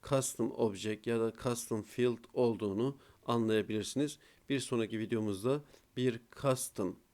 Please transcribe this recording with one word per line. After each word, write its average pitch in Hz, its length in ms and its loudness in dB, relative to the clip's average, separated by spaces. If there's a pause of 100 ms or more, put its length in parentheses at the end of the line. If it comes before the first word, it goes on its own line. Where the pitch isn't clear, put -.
custom 131 420 0
object 104 560 -2
ya 117 120 0
da 113 140 0 (100)
custom 117 400 -2
field 120 340 0 (160)
olduğunu 113 640 0 (280)
anlayabilirsiniz. 110 920 0 (300)
Bir 135 100 2
sonraki 113 400 -2
videomuzda 110 640 0 (340)
bir 123 240 2 (200)
custom 127 540 0 (180)